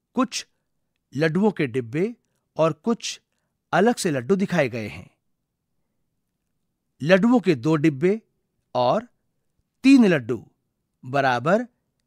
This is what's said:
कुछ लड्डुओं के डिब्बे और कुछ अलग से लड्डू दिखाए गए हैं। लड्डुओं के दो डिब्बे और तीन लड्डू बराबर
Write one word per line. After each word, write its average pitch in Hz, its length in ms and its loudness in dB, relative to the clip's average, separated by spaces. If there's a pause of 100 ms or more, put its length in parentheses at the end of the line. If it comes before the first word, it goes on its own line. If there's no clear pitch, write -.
(160)
कुछ - 300 -4 (680)
लड्डुओं 160 380 0
के 160 160 -4
डिब्बे 123 380 -6 (520)
और 156 160 0 (120)
कुछ - 360 -4 (520)
अलग 208 240 2
से 185 140 -4
लड्डू 135 260 -2
दिखाए 175 320 -2
गए 110 200 -10
हैं। - 220 -16 (1900)
लड्डुओं 196 380 4
के 175 140 0
दो 139 220 0
डिब्बे 160 440 0 (540)
और 139 320 0 (760)
तीन 254 220 8
लड्डू 127 360 -2 (640)
बराबर 135 600 0 (400)